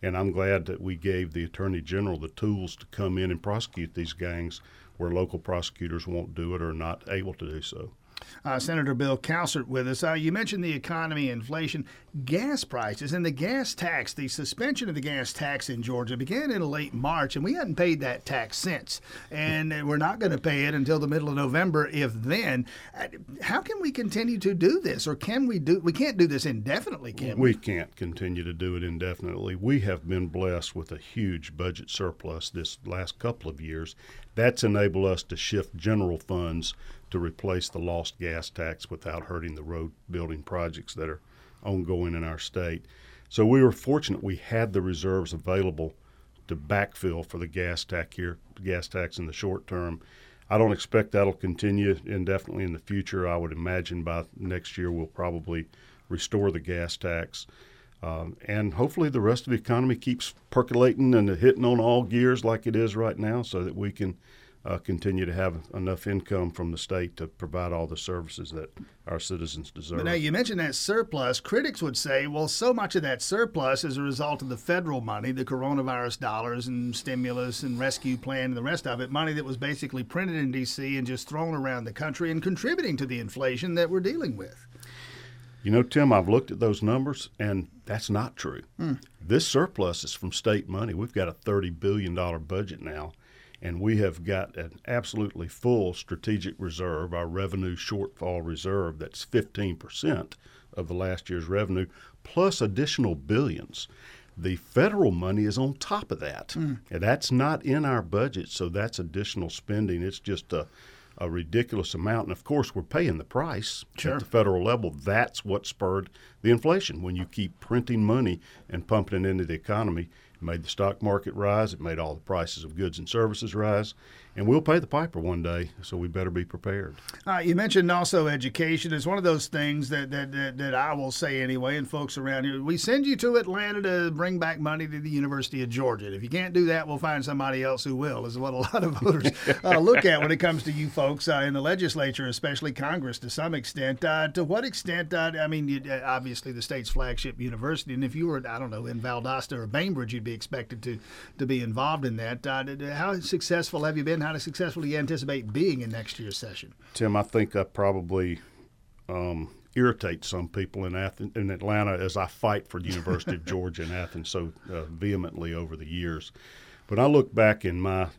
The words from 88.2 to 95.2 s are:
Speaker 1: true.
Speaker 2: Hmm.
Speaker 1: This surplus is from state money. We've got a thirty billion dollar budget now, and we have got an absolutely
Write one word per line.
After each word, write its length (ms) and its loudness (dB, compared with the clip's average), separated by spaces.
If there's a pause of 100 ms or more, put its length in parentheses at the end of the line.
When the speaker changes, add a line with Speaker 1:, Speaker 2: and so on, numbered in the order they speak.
Speaker 1:
true. 260 -8 (160)
Speaker 2:
Hmm. 160 -2 (320)
Speaker 1:
This 220 4
surplus 560 0
is 100 -8
from 180 -6
state 380 0
money. 240 -4
We've 200 -6
got 160 0
a 40 -10
thirty 360 0
billion 460 0
dollar 240 -2
budget 420 -6
now, 300 -8 (500)
and 200 -4
we 160 4
have 260 2
got 320 -2
an 320 -10
absolutely 640 -4